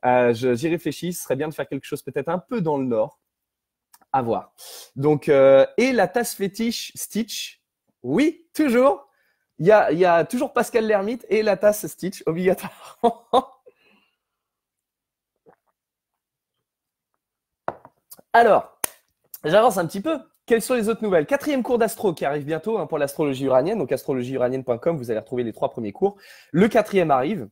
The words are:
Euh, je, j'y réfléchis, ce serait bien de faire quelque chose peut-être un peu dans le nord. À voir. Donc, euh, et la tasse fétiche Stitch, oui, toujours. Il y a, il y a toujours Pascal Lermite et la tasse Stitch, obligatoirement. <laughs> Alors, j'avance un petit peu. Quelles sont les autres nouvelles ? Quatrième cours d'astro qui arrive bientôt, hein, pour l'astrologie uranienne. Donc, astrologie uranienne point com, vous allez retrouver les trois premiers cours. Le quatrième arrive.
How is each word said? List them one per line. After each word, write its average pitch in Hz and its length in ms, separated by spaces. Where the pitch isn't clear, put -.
Euh, 123 280
je, 123 220
j'y 131 140
réfléchis, 165 440
ce - 120
serait 135 100
bien 147 140
de 156 60
faire 143 120
quelque 135 200
chose 147 140
peut-être - 280
un 175 100
peu 233 220
dans 156 180
le 131 60
nord. 117 340
À 135 100
voir. 110 300
Donc, 147 340
euh, 135 380
et 254 140
la 214 160
tasse - 300
fétiche 208 580
Stitch, - 720
oui, 226 500
toujours. 269 540
Il 156 80
y 208 60
a, 180 180
il 156 80
y 180 60
a 170 200
toujours 247 280
Pascal 220 340
Lermite 214 420
et 214 140
la 202 140
tasse 208 320
Stitch, - 380
obligatoirement. 180 1040
<laughs> - 280
Alors, 220 460
j'avance 196 360
un 170 80
petit 196 140
peu. 311 200
Quelles 226 160
sont 262 120
les 220 140
autres 220 160
nouvelles ? 175 220
Quatrième 277 360
cours 247 160
d'astro 214 340
qui 165 120
arrive 143 200
bientôt, 160 320
hein, 165 100
pour 156 120
l'astrologie 139 460
uranienne. 135 340
Donc, 147 140
astrologie 131 400
uranienne 127 320
point 117 140
com, 170 180
vous 120 160
allez 107 80
retrouver 123 240
les 110 80
trois - 180
premiers 107 220
cours. 196 240
Le 185 160
quatrième 196 460
arrive. 135 400